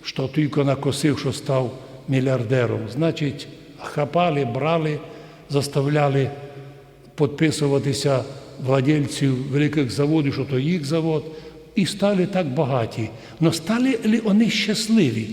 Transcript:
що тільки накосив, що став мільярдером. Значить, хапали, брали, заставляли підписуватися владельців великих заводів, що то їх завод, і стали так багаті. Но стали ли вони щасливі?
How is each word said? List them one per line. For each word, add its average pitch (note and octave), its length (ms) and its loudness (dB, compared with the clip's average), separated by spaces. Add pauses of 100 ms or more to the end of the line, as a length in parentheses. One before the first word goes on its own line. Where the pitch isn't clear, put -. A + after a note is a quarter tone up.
що - 320 -4
тільки D3 280 2
накосив, C#3 560 0
що C3 140 -2
став C3 460 -2 (300)
мільярдером. B2+ 720 2 (140)
Значить, D3+ 540 -2 (300)
хапали, D3 680 0
брали, D3+ 540 0 (500)
заставляли C#3 800 2 (880)
підписуватися C#3 1080 2 (420)
владельців C3+ 880 2
великих D3 400 2
заводів, C#3+ 420 2
що C3 120 -2
то C3 140 -2
їх D3+ 260 0
завод, D#3 380 0 (520)
і G3 100 4
стали G3 400 2
так F3+ 220 0
багаті. B2 640 0 (300)
Но D#3+ 140 4
стали A#3+ 520 0
ли A3 140 4
вони G#3+ 300 4
щасливі? F#3+ 840 2